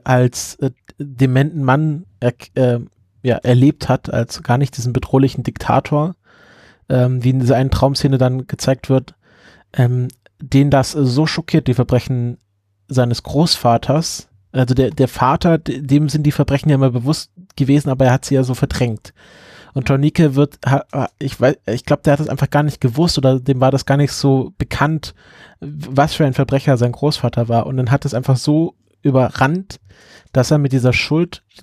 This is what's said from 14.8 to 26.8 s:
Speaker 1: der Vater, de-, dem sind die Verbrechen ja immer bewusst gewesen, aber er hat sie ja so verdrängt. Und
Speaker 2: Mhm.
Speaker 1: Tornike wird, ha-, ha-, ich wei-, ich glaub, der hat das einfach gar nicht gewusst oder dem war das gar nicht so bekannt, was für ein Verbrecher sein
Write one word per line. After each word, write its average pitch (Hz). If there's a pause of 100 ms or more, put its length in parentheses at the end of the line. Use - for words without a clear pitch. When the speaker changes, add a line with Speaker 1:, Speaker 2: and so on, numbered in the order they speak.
Speaker 1:
der 131
Vater, 156
de-, 135
dem 147
sind 151
die 147
Verbrechen 139
ja 147
immer 135
bewusst 127 (240)
gewesen, 143
aber 131
er 123
hat 131
sie 139
ja 131
so 127
verdrängt. - (600)
Und 131
Speaker 2:
Mhm. -
Speaker 1:
Tornike 143
wird, 143
ha-, 135
ha-, 135
ich -
wei-, 139
ich 107
glaub, -
der 147
hat 143
das 156
einfach -
gar 147
nicht 147
gewusst 147
oder 131
dem 127
war 131
das 135
gar 139
nicht 143
so 135
bekannt, - (460)
was 143
für 156
ein 131
Verbrecher 135
sein 120